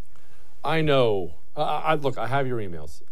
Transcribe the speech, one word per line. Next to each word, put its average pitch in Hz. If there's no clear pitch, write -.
I 160
know. 117
I, 147
I, 156
look, 139
I 113
have 135
your 123
emails. 90